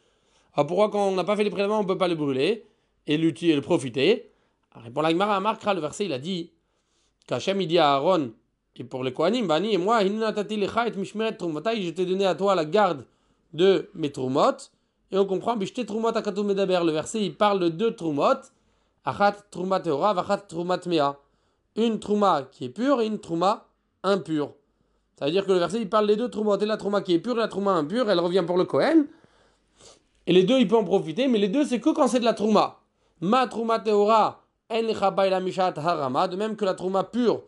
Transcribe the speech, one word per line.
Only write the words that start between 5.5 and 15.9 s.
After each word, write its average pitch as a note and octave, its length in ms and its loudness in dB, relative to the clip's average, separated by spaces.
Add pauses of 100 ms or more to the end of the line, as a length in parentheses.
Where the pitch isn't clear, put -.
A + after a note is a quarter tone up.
le F#3 80 -2
verset, D3+ 260 -6
il D#3+ 60 -6
a B2+ 60 -4
dit, E3+ 340 -8 (720)
qu'Hachem, F#3+ 340 -2
il E3+ 80 -2
dit E3+ 100 2
à D3 160 4
Aaron, C#3+ 380 0 (440)
et C3+ 80 -14
pour B2+ 200 -8
les B2+ 80 -4
Kohanim, G3 340 0
Bani F3 280 0
et F3 40 2
moi, G#3 240 0
Hinatati G#3+ 540 -2
lecha A3 320 -2
et - 20 -4
mishmeret G#3 460 -6
trumotai, F3+ 460 -4
je E3+ 80 -4
t'ai F3+ 160 -4
donné F#3+ 200 0
à F3+ 80 2
toi F#3+ 200 0
la E3 100 0
garde E3 420 0 (460)
de F3 420 4
mes D#3 160 -4
trumot, C#3 460 2 (560)
et F#3+ 60 0
on G3 80 4
comprend, F#3+ 300 -2
Bishte G3+ 300 -4
trumot A3 300 -2